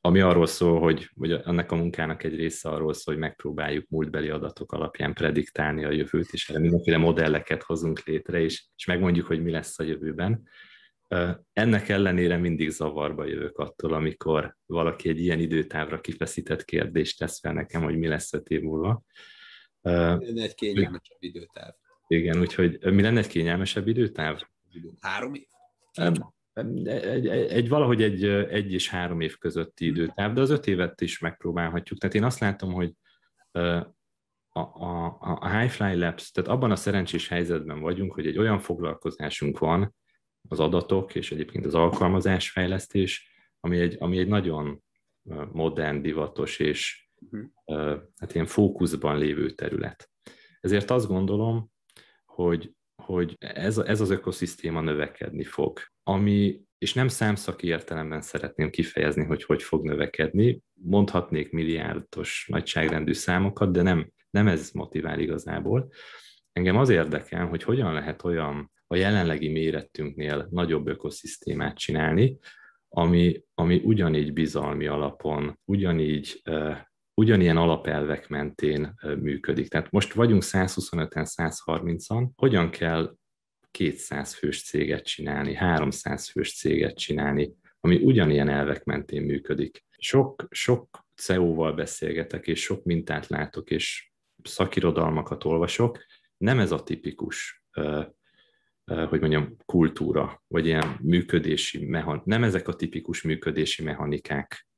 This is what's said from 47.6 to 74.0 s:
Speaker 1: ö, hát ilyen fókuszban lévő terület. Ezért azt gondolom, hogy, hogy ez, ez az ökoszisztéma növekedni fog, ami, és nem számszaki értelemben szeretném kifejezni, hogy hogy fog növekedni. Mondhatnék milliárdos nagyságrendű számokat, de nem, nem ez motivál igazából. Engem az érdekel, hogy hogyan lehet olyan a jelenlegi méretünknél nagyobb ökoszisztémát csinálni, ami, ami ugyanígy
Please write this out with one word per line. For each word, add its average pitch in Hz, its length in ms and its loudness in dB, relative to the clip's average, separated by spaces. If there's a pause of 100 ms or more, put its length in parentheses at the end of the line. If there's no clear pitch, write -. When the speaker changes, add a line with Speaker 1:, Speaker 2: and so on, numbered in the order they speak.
Speaker 1:
ö, 76 320 -2 (200)
hát - 180 -12
ilyen 82 120 0
fókuszban 80 720 2
lévő 73 320 0
terület. - 600 -8 (500)
Ezért 101 300 2
azt 123 160 2
gondolom, 104 640 0 (540)
hogy, 85 480 0 (300)
hogy 87 360 -2
ez, 107 400 -2
ez 104 220 0
az 98 100 2
ökoszisztéma 85 720 -2
növekedni 73 640 -4
fog, - 360 -4 (220)
ami, 101 580 4 (180)
és - 160 -4
nem 131 140 2
számszaki 104 580 -2
értelemben 78 540 -4
szeretném 76 500 -4
kifejezni, 78 540 0
hogy 76 200 -2
hogy - 180 2
fog 78 220 0
növekedni. 78 760 2 (120)
Mondhatnék 90 800 2
milliárdos 80 1000 -4
nagyságrendű 80 640 0
számokat, 95 600 0
de 87 100 4
nem, 87 280 4 (200)
nem 104 180 4
ez 78 220 0
motivál 78 500 -4
igazából. 80 720 -2 (600)
Engem 92 240 4
az 131 120 6
érdekel, 85 580 2
hogy 85 160 -4
hogyan 107 300 0
lehet 78 320 -6
olyan 73 460 -2 (160)
a 85 100 -2
jelenlegi 87 520 2
méretünknél 76 1040 -4
nagyobb 82 360 0
ökoszisztémát 73 880 -6
csinálni, 82 640 2 (500)
ami, 87 560 4 (100)
ami 87 300 4
ugyanígy 80 480 2